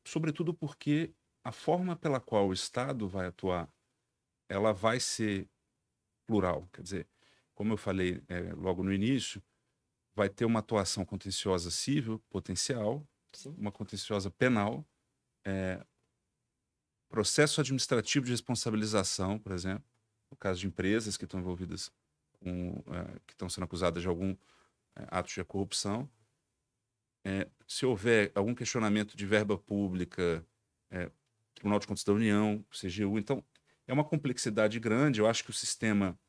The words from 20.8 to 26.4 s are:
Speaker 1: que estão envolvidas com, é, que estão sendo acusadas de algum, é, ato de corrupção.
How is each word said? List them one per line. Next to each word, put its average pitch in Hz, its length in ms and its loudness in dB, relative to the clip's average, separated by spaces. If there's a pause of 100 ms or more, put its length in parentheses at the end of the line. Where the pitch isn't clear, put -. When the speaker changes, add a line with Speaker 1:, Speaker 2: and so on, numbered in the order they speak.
Speaker 1:
que - 80 -8
estão 95 140 -6
envolvidas 90 520 -6 (480)
com, 90 440 -6 (100)
é, 85 320 -8
que - 80 -20
estão 90 160 -8
sendo 92 160 -4
acusadas 87 360 0
de 90 60 -2
algum, 92 240 0 (640)
é, - 120 -12
ato - 260 -4
de 95 100 -6
corrupção. 101 640 -4 (1160)